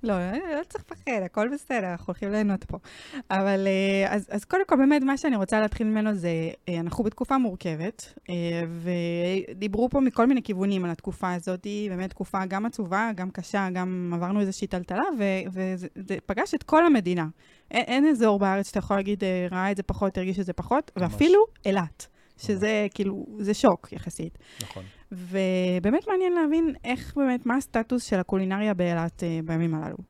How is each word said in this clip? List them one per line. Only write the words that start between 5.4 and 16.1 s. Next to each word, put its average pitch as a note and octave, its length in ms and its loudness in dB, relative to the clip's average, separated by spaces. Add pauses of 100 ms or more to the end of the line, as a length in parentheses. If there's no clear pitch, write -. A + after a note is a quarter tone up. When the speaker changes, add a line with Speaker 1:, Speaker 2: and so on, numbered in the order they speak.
Speaker 1:
להתחיל G#3+ 260 0
ממנו G#3+ 280 0
זה, F3 140 -2 (400)
אה, F3 120 -2
אנחנו F3 240 -4
בתקופה B3+ 340 -2
מורכבת, F3+ 760 -4 (160)
אה, F3 40 -4 (1200)
ודיברו G#3 360 0
פה C#4 100 4
מכל B3 260 4
מיני C4 160 6
כיוונים G3 420 0
על F3 60 0
התקופה F3+ 420 -4
הזאת, F3+ 340 -4 (220)
באמת F#3 220 -4
תקופה F#3+ 360 -4
גם G3 200 -4
עצובה, G#3+ 480 -2
גם F#3 160 -6
קשה, F#3+ 420 -2
גם F3+ 420 -2
עברנו F3+ 260 0
איזושהי F#3+ 260 -2
טלטלה, F3+ 380 -4 (140)
ו-, G#3 60 0 (280)
וזה, F#3 420 -4
זה F#3+ 220 -6 (100)